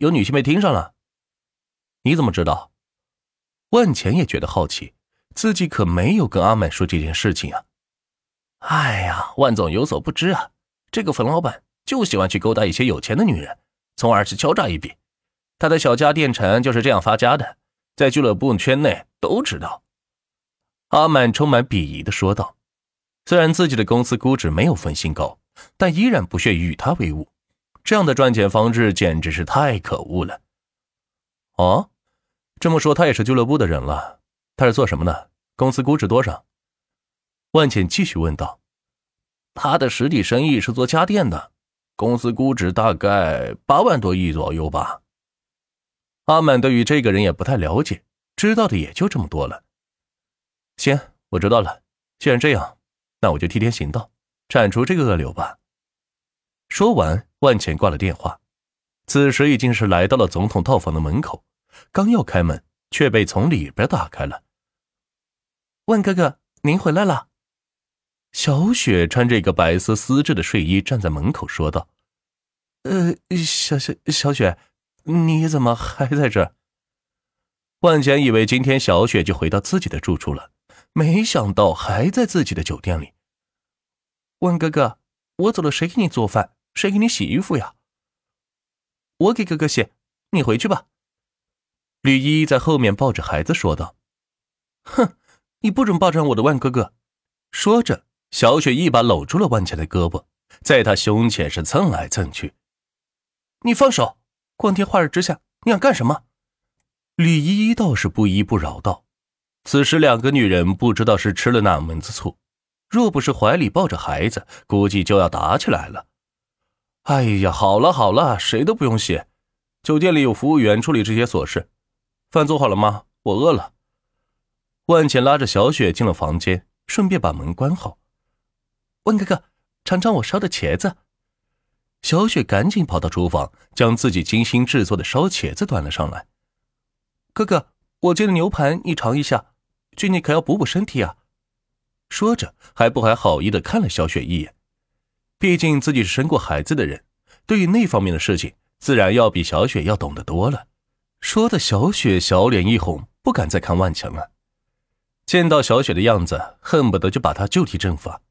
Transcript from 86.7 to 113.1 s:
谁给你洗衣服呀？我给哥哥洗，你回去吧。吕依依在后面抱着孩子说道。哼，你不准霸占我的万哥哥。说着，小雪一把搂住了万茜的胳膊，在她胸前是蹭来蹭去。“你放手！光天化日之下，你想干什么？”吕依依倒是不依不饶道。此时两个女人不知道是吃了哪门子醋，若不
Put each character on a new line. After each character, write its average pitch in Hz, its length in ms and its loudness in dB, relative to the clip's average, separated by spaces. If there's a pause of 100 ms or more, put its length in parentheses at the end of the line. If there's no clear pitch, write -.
谁 - 160 -2
给 202 80 2
你 226 80 2
洗 - 160 -4
衣 113 160 -2
服 180 180 -2
呀？ - 160 -8 (1400)
我 202 160 2
给 226 100 -4
哥 170 140 -4
哥 151 100 0
洗， 120 200 -2 (440)
你 170 120 0
回 113 160 0
去 - 80 -2
吧。 196 180 -2 (1160)
吕 135 180 4
依 151 220 2
依 156 40 2
在 - 140 2
后 160 180 2
面 107 180 2
抱 131 160 0
着 - 120 -6
孩 78 180 -4
子 - 120 -2
说 80 220 -2
道。 80 200 -10 (880)
哼， - 320 -2 (460)
你 214 100 0
不 262 120 0
准 202 140 0
霸 180 140 2
占 151 160 0
我 123 80 2
的 110 80 2
万 139 160 2
哥 135 100 -2
哥。 120 240 -2 (580)
说 226 300 2
着， - 240 -4 (240)
小 165 300 4
雪 139 160 2
一 165 140 0
把 120 120 4
搂 92 240 2
住 165 140 -2
了 202 80 2
万 113 180 0
茜 - 100 -6
的 78 120 -6
胳 87 220 0
膊， - 160 -8 (360)
在 131 220 4
她 104 120 2
胸 113 340 2
前 76 200 -4
是 85 140 -6
蹭 170 260 0
来 82 180 -4
蹭 78 240 -4
去。 - 220 -12 (1080)
“你 240 120 0
放 269 180 4
手！ - 280 -2 (360)
光 202 200 -2
天 196 100 0
化 190 160 2
日 156 60 0
之 175 140 -2
下， - 180 -4 (240)
你 233 80 2
想 196 80 2
干 262 160 2
什 117 100 -2
么？” 143 200 -2 (920)
吕 165 240 2
依 202 300 0
依 233 40 2
倒 180 220 0
是 - 120 -2
不 107 200 2
依 98 160 2
不 110 120 -2
饶 76 240 -4
道。 - 240 -6 (600)
此 139 200 2
时 160 140 2
两 131 240 4
个 131 80 0
女 139 160 4
人 92 300 2
不 117 180 2
知 110 100 -2
道 107 140 4
是 101 160 -2
吃 - 160 -2
了 120 120 2
哪 90 180 2
门 80 200 -8
子 - 140 -12
醋， - 240 -10 (500)
若 226 220 0
不 143 100 -2